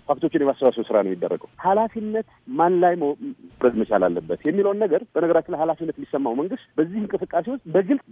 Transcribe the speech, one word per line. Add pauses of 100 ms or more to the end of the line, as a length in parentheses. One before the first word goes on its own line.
ፋክቶችን
የማሰባሰብ
ስራ
ነው
የሚደረገው።
ኃላፊነት (240)
ማን
ላይ
መው-፣
መውረድ
መቻል
አለበት
የሚለውን
ነገር
በነገራችን
ላይ
ኃላፊነት
የሚሰማው
መንግስት
በዚህ
እንቅስቃሴ
ውስጥ
በግልጽ